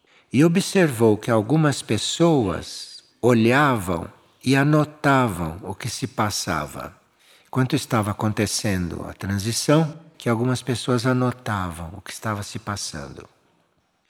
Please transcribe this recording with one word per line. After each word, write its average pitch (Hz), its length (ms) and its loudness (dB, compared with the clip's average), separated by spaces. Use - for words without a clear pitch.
e 127 100 6
observou 151 760 4
que 123 120 -6
algumas 131 520 2
pessoas 113 1200 0
olhavam 117 880 2
e 131 140 2
anotavam 135 1040 2
o 101 120 -10
que - 160 -8
se - 160 -8
passava. 78 920 -4
Enquanto 131 280 0
estava 107 340 -2
acontecendo 98 960 -2
a 85 60 -12
transição, 117 880 0
que - 140 -4
algumas 120 320 0
pessoas 123 420 -2
anotavam 101 880 -2
o 95 60 -16
que - 100 -18
estava 104 320 -6
se - 160 -10
passando. - 720 -10